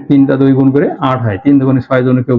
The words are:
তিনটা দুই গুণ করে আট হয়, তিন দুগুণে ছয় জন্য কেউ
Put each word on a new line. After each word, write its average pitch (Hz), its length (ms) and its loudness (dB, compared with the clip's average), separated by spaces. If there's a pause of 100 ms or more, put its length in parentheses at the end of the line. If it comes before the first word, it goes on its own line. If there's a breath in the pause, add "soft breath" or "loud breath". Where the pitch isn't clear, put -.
তিনটা 139 340 2
দুই 135 160 2
গুণ 135 160 2
করে 147 120 0 (240)
আট 127 140 -4
হয়, 101 200 -4
তিন 143 140 2
দুগুণে 135 280 0
ছয় 131 200 -2
জন্য 127 200 0
কেউ 127 120 0